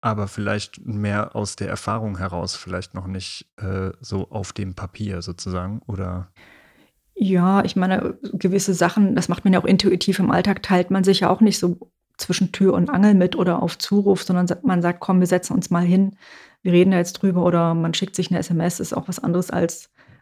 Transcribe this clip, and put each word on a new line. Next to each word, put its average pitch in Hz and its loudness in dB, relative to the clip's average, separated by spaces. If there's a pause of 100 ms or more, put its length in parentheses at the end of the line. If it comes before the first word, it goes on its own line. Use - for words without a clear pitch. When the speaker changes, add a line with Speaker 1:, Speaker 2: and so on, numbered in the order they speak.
Speaker 1:
aber 107 -4
vielleicht 104 -8
mehr 104 -4
aus 104 -6
der 98 -8
Erfahrung 107 -6
heraus, 90 -6
vielleicht 90 -10
noch 92 -10
nicht, 92 -12 (100)
äh, 95 -6 (100)
so 98 -8
auf 98 -10
dem 95 -8
Papier 95 -8
sozusagen, 92 -8
oder? 92 -8 (840)
Speaker 2:
Ja, 190 2
ich - -4
meine, 185 -2 (160)
gewisse 190 0
Sachen, 180 2
das 165 -2
macht - -4
man 190 6
ja 180 4
auch - -6
intuitiv 190 2
im 185 2
Alltag, 185 0
teilt 180 2
man 190 2
sich 190 4
ja 185 2
auch 190 2
nicht 208 6
so 175 -2 (280)
zwischen - -2
Tür 190 4
und 180 2
Angel 208 6
mit 185 4
oder 180 0
auf 170 -4
Zuruf, 196 2
sondern 180 0
sa-, 175 -2
man 180 2
sagt, 175 -2
„Komm, 185 2
wir 180 4
setzen 180 0
uns - -2
mal 175 2
hin, 196 2 (460)
wir 180 0
reden 180 6
da 185 4
jetzt 175 -2
drüber“, 180 0
oder 170 2
man 165 -2
schickt - -6
sich 185 -4
eine 165 0
S 160 -6
M 165 0
S, 175 -2
ist - -6
auch - -6
was 180 -8
anderes, 180 -2
als 170 -4 (320)